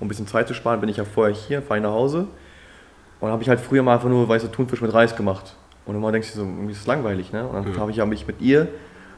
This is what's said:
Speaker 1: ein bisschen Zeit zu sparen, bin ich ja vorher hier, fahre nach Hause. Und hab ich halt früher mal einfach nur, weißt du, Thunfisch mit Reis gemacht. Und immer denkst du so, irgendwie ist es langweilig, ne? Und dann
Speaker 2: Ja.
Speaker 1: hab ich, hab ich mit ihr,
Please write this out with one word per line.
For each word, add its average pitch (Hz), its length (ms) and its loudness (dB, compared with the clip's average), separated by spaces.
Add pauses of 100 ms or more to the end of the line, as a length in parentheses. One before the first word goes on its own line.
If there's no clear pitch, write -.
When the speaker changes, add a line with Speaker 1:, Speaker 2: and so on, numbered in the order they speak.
Speaker 1:
ein 107 60 -4
bisschen 104 180 -6
Zeit 110 220 0
zu 120 80 -6
sparen, 117 240 -2
bin 110 100 -2
ich 101 80 -4
ja 104 80 -4
vorher 104 300 2
hier, 139 260 -6
fahre 107 200 -2
nach 104 100 -2
Hause. 143 360 0 (920)
Und 107 120 -4
hab 113 100 -2
ich 120 80 0
halt 123 100 4
früher 131 240 4
mal 123 100 6
einfach 120 160 2
nur, 123 180 4
weißt 113 180 2
du, 113 40 -6
Thunfisch 123 320 -2
mit 113 120 0
Reis 113 220 6
gemacht. 98 400 -4 (300)
Und 104 100 -6
immer 110 160 -2
denkst 110 220 0
du 107 60 -8
so, 101 60 -2
irgendwie 95 260 -6
ist 101 80 -12
es - 80 -16
langweilig, 107 440 -2
ne? 113 140 -6
Und 127 80 -8 (120)
dann 98 100 -4
Speaker 2:
Ja. 101 60 -4
Speaker 1:
hab 104 80 -2
ich, 110 100 -4
hab 107 120 0
ich 107 140 -6
mit - 160 -8
ihr, 143 280 4 (480)